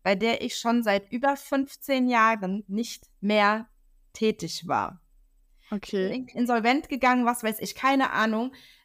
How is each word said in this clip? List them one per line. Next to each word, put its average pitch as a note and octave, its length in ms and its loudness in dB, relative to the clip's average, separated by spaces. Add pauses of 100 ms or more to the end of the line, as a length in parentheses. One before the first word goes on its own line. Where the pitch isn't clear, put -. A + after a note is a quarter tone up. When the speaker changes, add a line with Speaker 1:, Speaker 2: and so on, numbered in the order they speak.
Speaker 1:
bei G3 120 2
der A3+ 260 0
ich A#3+ 160 -6
schon A#3 260 0
seit G3+ 280 0
über C#4 260 0
fünfzehn C4+ 720 -2
Jahren A3 580 2
nicht G#3+ 420 -6 (120)
mehr G#3 480 2 (440)
tätig G#3+ 540 -2
war. B2+ 340 -2 (680)
Speaker 2:
Okay. G3+ 440 -4
Speaker 1:
In-, B3+ 120 -8
insolvent A#3+ 640 0
gegangen, B3 360 2
was A#3 180 0
weiß A3 160 -2
ich, - 160 -8
keine C4+ 360 2
Ahnung. A3+ 420 -2 (320)